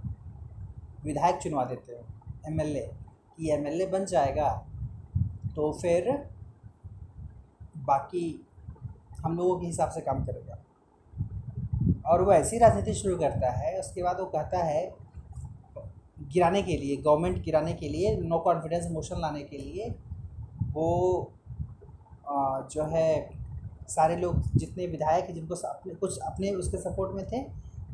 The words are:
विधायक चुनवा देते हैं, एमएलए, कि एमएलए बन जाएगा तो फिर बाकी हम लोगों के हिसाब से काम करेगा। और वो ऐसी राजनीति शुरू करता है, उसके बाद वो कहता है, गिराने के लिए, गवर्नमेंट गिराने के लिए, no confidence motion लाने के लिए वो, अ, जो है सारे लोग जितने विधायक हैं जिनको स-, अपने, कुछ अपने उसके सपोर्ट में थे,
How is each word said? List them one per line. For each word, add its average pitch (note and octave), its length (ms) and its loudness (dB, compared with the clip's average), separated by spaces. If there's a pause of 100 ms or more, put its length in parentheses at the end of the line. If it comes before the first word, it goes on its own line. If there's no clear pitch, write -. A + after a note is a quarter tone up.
(1040)
विधायक D#3 320 4
चुनवा D3 300 0
देते B2 280 -8
हैं, - 300 -16 (240)
एमएलए, D3+ 440 -2 (460)
कि D#3+ 140 0
एमएलए D3+ 340 0
बन F#3+ 200 0
जाएगा D3 600 2 (920)
तो D3+ 180 2
फिर G3+ 560 2 (1500)
बाकी C#3+ 680 -2 (720)
हम E3 180 -2
लोगों F3+ 220 4
के F3 60 -4
हिसाब E3 240 0
से D#3+ 120 -6
काम C3+ 240 0
करेगा। A#2+ 300 -8 (1500)
और F3 160 6
वो G3 120 8
ऐसी E3 240 6
राजनीति G#3 360 8
शुरू F#3 240 0
करता C#3 340 2
है, D#3 280 -2
उसके F3+ 240 -6
बाद F3+ 160 0
वो F#3+ 60 -2
कहता E3 320 -2
है, E3+ 380 0 (1200)
गिराने E3+ 420 4
के F3 160 0
लिए, C#3 200 0
गवर्नमेंट D#3 460 4
गिराने D#3 300 2
के D3+ 160 -6
लिए, F#3 280 2
no E3 200 0 (100)
confidence E3 480 0
motion E3+ 260 -4
लाने D3 220 -4
के C#3+ 140 -12
लिए E3+ 380 -8 (680)
वो, F3 580 4 (1080)
अ, C3+ 440 0
जो D3+ 120 0
है D#3 460 2 (580)
सारे D#3+ 280 4
लोग F3 260 2 (140)
जितने F3 320 0
विधायक D#3+ 380 2
हैं F#3 80 -10
जिनको D#3+ 220 -6
स-, - 100 -6
अपने, - 280 -8
कुछ - 260 -2
अपने G3 320 -2
उसके F#3 260 -2
सपोर्ट F#3+ 380 -2
में F#3+ 120 -6
थे, B3 140 -2 (520)